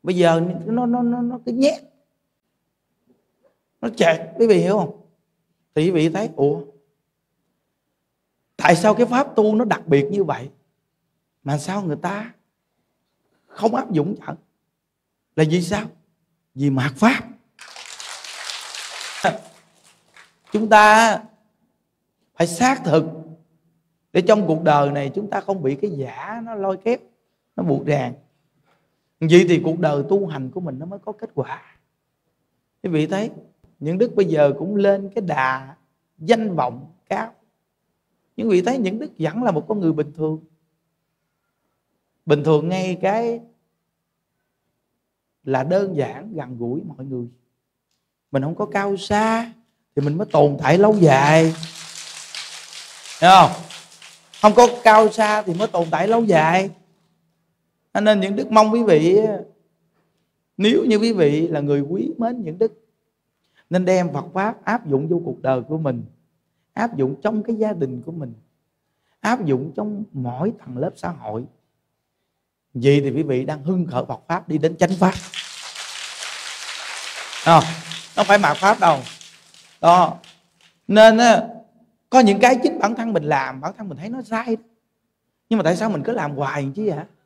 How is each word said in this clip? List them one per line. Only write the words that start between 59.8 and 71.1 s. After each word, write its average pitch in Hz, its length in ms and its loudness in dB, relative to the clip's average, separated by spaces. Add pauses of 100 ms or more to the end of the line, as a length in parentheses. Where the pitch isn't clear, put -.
nếu 214 280 2
như 220 120 4
quý 226 160 2
vị 156 340 2
là 151 120 -2
người 143 220 0
quý 196 360 -4
mến 240 260 -4
những 165 140 -10
đức, 220 260 -4 (840)
nên 180 160 0
đem 180 280 2
Phật 147 200 -6
Pháp 208 320 -6
áp 226 220 -4
dụng 139 200 -2
vô 170 180 -2
cuộc 127 160 -10
đời 131 200 -2
của 151 160 -8
mình, 127 280 -6 (680)
áp 226 240 -4
dụng 139 240 -2
trong 214 220 -2
cái 233 120 -4
gia 214 180 -2
đình 131 320 -6
của 165 60 -12
mình, 139 220 -12 (840)
áp 226 260 -2
dụng 139 300 -2
trong 208 360 -8
mỗi 131 480 -6
tầng 123 180 -14
lớp 160 180 -6
xã 175 140 -8
hội. 117 340 -10 (1300)